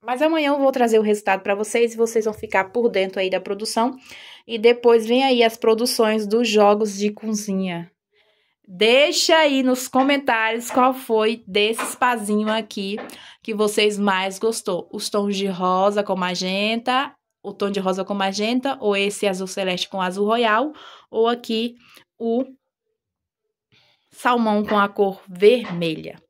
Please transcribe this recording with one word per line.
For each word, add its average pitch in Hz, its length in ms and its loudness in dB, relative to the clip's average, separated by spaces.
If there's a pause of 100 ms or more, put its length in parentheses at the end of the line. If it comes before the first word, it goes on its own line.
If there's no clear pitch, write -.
Mas 254 160 -4
amanhã 311 280 2
eu 285 100 2
vou 269 140 4
trazer 233 260 4
o 220 40 4
resultado 208 400 0
pra 202 120 0
vocês 226 400 0
e - 20 -14
vocês 226 280 0
vão 214 100 -2
ficar - 380 -4
por 240 160 0
dentro 190 320 -2
aí 185 100 0
da 185 100 -2
produção. 220 560 -4 (480)
E 226 140 -8
depois 233 480 4
vem 240 160 2
aí 254 220 4
as 226 120 0
produções 220 720 0
dos 226 220 0
jogos 208 500 2
de 208 140 -2
cozinha. 190 760 -6 (800)
Deixa 262 720 2
aí 294 260 4
nos 254 240 0
comentários 254 840 0
qual 254 200 4
foi 233 540 -2
desses 208 480 -2
pazinhos 214 560 -2
aqui 214 460 -6 (480)
que 226 100 -8
vocês 208 420 0
mais 190 440 -2
gostou. 208 520 -4
Os 208 160 -8
tons 202 280 -2
de 196 100 -4
rosa 185 560 0
com 202 140 -2
magenta, 208 960 -2 (260)
o 202 120 -12
tom 202 180 -4
de 196 80 -4
rosa 190 260 -2
com 202 80 -8
magenta, 214 680 -2
ou 208 160 0
esse 202 320 -2
azul 185 180 -4
celeste 185 420 -4
com 190 140 -6
azul 185 240 -2
royal, 233 460 0 (360)
ou 226 200 0
aqui 240 480 -4 (420)
o 233 260 -2 (1700)
salmão 220 540 0
com 214 120 -2
a 202 120 2
cor 196 400 -2
vermelha 180 880 0 (140)